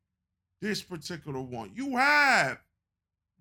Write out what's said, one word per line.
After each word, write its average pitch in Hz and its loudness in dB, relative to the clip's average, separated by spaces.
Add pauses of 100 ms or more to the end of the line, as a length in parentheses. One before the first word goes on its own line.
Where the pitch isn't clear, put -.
(600)
this 202 -4
particular 156 -10
one. 120 -10
You 262 -4
have 254 4 (840)